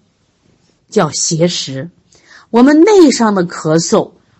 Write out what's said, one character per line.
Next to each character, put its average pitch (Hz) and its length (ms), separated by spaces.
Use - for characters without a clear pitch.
叫 170 220
邪 165 380
实。 147 420
我 233 120
们 302 200
内 381 280
伤 220 240
的 185 100
咳 165 340
嗽， 170 340